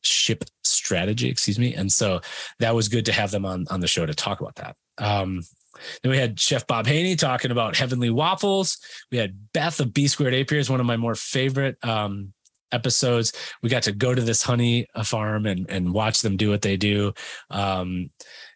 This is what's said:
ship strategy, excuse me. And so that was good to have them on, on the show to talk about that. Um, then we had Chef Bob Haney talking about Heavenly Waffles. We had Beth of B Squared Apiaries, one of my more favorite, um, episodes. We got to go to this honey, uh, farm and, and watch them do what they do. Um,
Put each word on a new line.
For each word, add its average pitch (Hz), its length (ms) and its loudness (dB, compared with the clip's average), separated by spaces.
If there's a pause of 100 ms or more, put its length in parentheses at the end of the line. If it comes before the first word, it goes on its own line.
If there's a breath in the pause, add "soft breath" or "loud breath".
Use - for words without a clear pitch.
ship - 420 2 (180)
strategy, 104 640 0
excuse 117 320 0
me. 120 140 2
And 95 180 -2
so 92 300 2 (380 loud breath)
that 117 160 2
was 110 120 2
good 110 200 0
to 107 60 2
have 101 180 0
them 98 140 -2
on, 92 240 -4
on 92 120 -4
the 85 60 0
show 85 180 0
to 76 80 -2
talk 101 260 -2
about - 160 -10
that. - 200 -12 (220)
Um, 95 440 0 (640 loud breath)
then 131 80 2
we 131 80 4
had 117 200 0
Chef - 280 0
Bob 113 180 0
Haney 170 300 2
talking 131 340 2
about 117 260 0
Heavenly 123 360 2
Waffles. 190 640 2 (340 loud breath)
We 123 60 -2
had 101 180 -2 (180)
Beth - 260 -2
of 127 120 0
B 143 160 2
Squared 131 280 2
Apiaries, 135 340 0
one 131 100 2
of 123 60 2
my 117 120 2
more 117 180 0
favorite, 135 680 -2
um, 101 480 -2 (400)
episodes. 120 600 2 (300 loud breath)
We 120 60 0
got 120 140 2
to 107 80 0
go 123 220 0
to 123 80 2
this 113 220 2
honey, 120 500 2
uh, 117 100 -4
farm 107 440 -2
and, 92 240 -2
and 90 200 0
watch 107 300 2
them 98 160 0
do 104 140 2
what 104 100 0
they 98 160 0
do. 101 360 2 (360 loud breath)
Um, 92 640 -2 (440 loud breath)